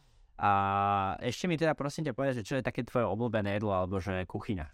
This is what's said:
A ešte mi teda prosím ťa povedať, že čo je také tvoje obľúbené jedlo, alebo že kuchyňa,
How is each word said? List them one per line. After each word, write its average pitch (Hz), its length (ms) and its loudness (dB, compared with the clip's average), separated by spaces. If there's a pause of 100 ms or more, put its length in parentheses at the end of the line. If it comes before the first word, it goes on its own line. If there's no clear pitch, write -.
(340)
A 101 160 2 (720)
ešte 123 240 -4
mi 175 80 2
teda 151 240 0
prosím 143 320 -4
ťa 110 80 -4
povedať, 131 240 0
že - 80 -10
čo 143 80 -2
je 127 80 -2
také 131 160 -2
tvoje 120 240 0
obľúbené 104 480 0
jedlo, 104 160 0
alebo 92 320 0
že 92 240 -2
kuchyňa, 95 480 -6